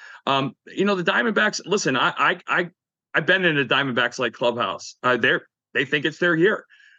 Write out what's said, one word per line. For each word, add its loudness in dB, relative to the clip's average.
Um, -2
you -4
know, 2
the -6
Diamondbacks, 0
listen, -2
I, 0
I, 0
I, -2
I've 0
been 2
in 2
a 2
Diamondbacks-like 0
clubhouse. -2
Uh, 2
they're, 2
they -2
think -2
it's -4
their 2
year, 2